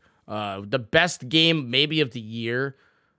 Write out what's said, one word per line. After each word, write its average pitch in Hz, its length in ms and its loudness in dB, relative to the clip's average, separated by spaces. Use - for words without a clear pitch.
Uh, 101 380 -4
the 120 140 -2
best 156 500 0
game 160 400 4
maybe 147 320 2
of 135 100 0
the 127 100 -10
year 117 540 -4